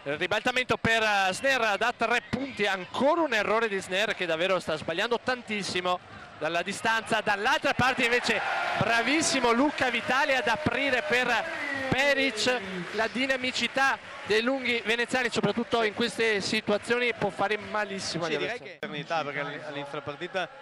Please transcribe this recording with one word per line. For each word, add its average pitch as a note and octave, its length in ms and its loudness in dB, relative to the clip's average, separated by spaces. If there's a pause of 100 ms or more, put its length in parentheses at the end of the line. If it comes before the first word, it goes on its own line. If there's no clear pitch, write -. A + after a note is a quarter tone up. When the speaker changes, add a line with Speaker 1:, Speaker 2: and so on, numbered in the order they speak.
Speaker 1:
Il C#3+ 140 -4
ribaltamento A3 600 0
per A3+ 260 2 (280)
Sner A3+ 460 2
da A3+ 180 0
tre A#3 340 0
punti, B3 360 -4
ancora A3 560 2
un D4 120 0
errore G#3+ 340 2
di G3 120 -2
Sner F#3+ 360 -2
che F#3 100 -4
davvero F3 340 2
sta D#3+ 180 -4
sbagliando G3+ 440 -2
tantissimo G3 800 -2 (380)
dalla E3 240 0
distanza. G#3+ 580 -2
Dall'altra A3+ 540 0
parte B3 320 2
invece A#3 340 2 (380)
bravissimo A#3+ 760 2
Luca C4 380 2
Vitali B3+ 440 0
ad B3+ 140 2
aprire A#3+ 580 0
per A#3+ 380 2 (460)
Peric, C4 720 2 (320)
la G#3+ 200 0
dinamicità B3+ 840 0 (280)
dei G#3+ 160 4
lunghi B3 440 0
veneziani A#3 440 0
soprattutto A3+ 540 0
in G#3 100 2
queste A3+ 480 2
situazioni A3 720 0
può G#3 160 0
fare G3+ 280 0
malissimo G3 680 -4
Speaker 2:
Sì, D#3+ 80 0
Speaker 1:
agli D3+ 40 0
Speaker 2:
direi G#3 180 -2
Speaker 1:
avversari. D3+ 140 -12
Speaker 2:
che D#3 160 -10
eternità, D3+ 380 -2
perché C#3+ 160 -4
all'inizio C#3+ 520 -8
della D3+ 120 -8
partita E3 460 -6 (120)